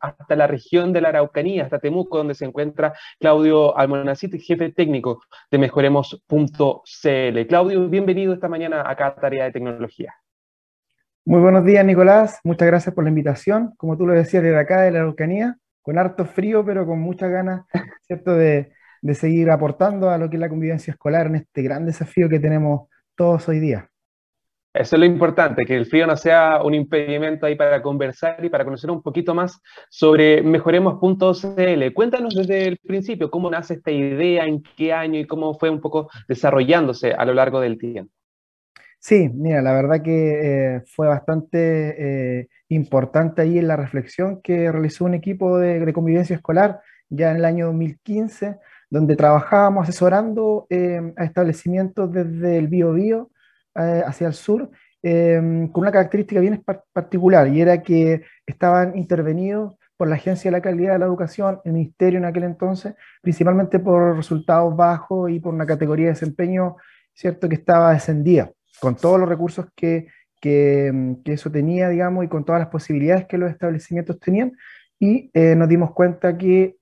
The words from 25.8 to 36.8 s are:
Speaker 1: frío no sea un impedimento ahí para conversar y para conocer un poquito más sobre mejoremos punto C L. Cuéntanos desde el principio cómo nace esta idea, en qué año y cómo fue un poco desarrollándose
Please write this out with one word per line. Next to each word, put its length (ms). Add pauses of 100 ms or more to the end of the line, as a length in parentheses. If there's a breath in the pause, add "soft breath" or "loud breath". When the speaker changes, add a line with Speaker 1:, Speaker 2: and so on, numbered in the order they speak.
Speaker 1:
frío 180
no 100
sea 480
un 120
impedimento 720
ahí 80
para 260
conversar 640
y 40
para 140
conocer 280
un 100
poquito 320
más 260 (300 loud breath)
sobre 540
mejoremos 560
punto 340
C 240
L. 380
Cuéntanos 400
desde 320
el 100
principio 540
cómo 180
nace 240
esta 160
idea, 560
en 160 (160)
qué 160
año 260
y 60
cómo 320
fue 140
un 100
poco 260 (200 loud breath)
desarrollándose 840